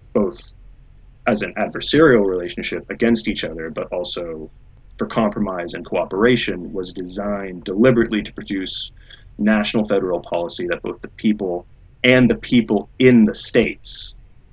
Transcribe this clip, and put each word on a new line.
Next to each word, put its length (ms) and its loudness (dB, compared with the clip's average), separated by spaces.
both 420 -4
as 160 0
an 100 -8
adversarial 720 4
relationship 640 -4
against 380 0
each 180 -4
other, 240 -8
but 240 -8
also 560 -8
for 80 -4
compromise 720 -2
and 100 -10
cooperation, 880 0
was 180 -8
designed 720 -8
deliberately 580 4
to 120 -12
produce 580 -8
national 500 0
federal 320 0
policy 480 -6
that 140 -4
both 200 -8
the 80 -14
people 560 -2
and 260 6
the 60 2
people 540 0
in 240 8
the 100 4
states 800 -2